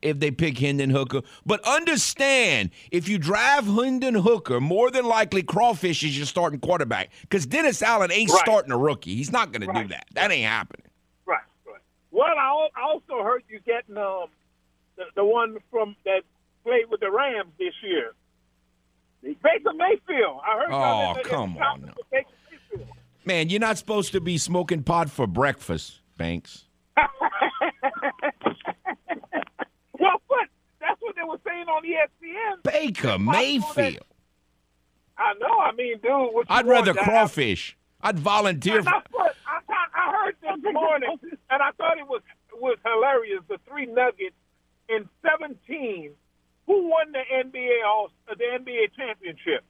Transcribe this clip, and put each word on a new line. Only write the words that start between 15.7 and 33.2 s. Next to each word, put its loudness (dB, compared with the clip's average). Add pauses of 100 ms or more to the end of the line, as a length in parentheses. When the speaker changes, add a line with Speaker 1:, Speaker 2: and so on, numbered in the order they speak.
Speaker 2:
from -2 (100)
that 2 (420)
played 2
with -2
the -2
Rams -2
this -4
year. -4 (1120)
Baker 0
Mayfield. 0
I 0
heard 0
Speaker 1:
Oh, 2
Speaker 2:
that, -4
that -6
Speaker 1:
come -2
Speaker 2:
it's -6
Speaker 1:
on -2
now. -18 (180)
Speaker 2:
Baker -2 (420)
Mayfield. -12 (360)
Speaker 1:
Man, 0
you're 0
not 0
supposed -2
to 0
be -2
smoking 0
pot 2
for -2
breakfast, -2 (160)
Banks. -6 (300)
Speaker 2:
<laughs> 2 (3000)
Well, 4
but 0 (320)
that's -4
what -10
they -8
were -8
saying -8
on -2
E -4
S 0 (120)
P -18 (220)
N. -8
Speaker 1:
Baker -2
Speaker 2:
It's -6
possible -2
that -4
Speaker 1:
Mayfield. 0 (1120)